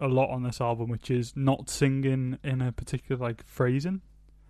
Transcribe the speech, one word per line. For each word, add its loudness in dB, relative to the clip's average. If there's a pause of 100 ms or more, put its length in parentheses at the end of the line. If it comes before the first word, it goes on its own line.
a -2
lot 4
on -4
this -4
album, 0
which -4
is 0
not 2
singing 0
in -2
a 0
particular, -6
like, -4
phrasing. 0 (500)